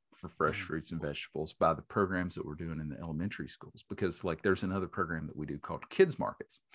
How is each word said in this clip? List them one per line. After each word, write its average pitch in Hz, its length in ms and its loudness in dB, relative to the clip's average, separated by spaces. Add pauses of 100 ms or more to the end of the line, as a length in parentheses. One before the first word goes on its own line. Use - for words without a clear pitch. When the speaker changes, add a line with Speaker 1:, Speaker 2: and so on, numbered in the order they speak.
(140)
Speaker 1:
for - 140 -12
fresh 78 340 2
Speaker 2:
Mm. 92 40 -6
Speaker 1:
fruits 80 260 -4
and 82 80 -4
vegetables 78 520 -4
by 82 220 4
the 73 80 -4
programs 92 520 2
that 78 100 -6
we're 76 100 -6
doing 80 260 -4
in 78 80 -4
the 73 100 -6
elementary 82 500 -4
schools, - 400 -16
because, 98 360 0
like, 85 180 0
there's 95 220 6
another 92 240 0
program 82 380 0
that - 100 -8
we 78 100 -2
do 71 120 -4
called - 320 -6
Kids 180 280 6
Markets. - 420 -4 (140)